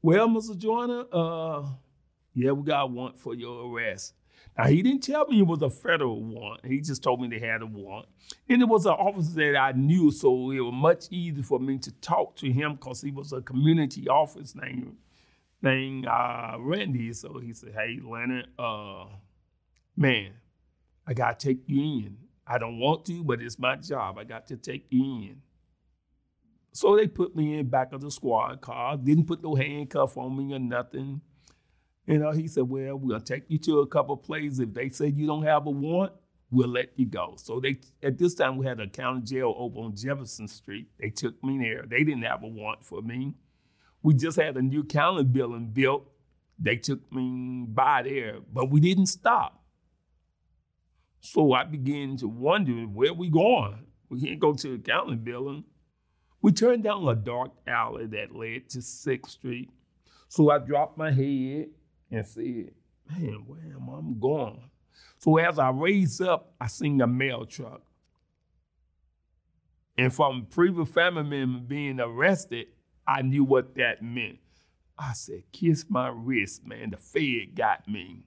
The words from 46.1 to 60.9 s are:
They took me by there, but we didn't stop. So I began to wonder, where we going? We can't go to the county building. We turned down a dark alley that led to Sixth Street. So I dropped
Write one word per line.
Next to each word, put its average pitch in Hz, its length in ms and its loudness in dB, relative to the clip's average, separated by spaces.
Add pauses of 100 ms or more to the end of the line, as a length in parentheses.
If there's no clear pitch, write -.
They 120 200 0
took - 360 -4
me 127 540 -4
by 131 340 2
there, 120 400 -6 (100)
but 127 200 0
we 147 80 6
didn't 185 260 6
stop. - 580 0 (1600)
So 151 340 4
I 127 120 4
began 143 520 -4
to 123 100 -6
wonder, 123 600 0
where 120 260 2
we 175 160 -6
going? 156 560 2 (240)
We 123 100 -8
can't 151 200 -4
go 151 160 4
to 143 200 -8
the 110 40 -10
county 127 380 -2
building. 123 480 -8 (760)
We 202 100 6
turned 233 320 4
down 202 240 0
a 120 60 4
dark 120 380 -4 (160)
alley 117 400 -2
that 104 280 -8
led 113 340 -10
to 127 120 -10
Sixth - 520 -6
Street. 123 360 -10 (580)
So 151 220 6
I 147 80 6
dropped 143 400 -2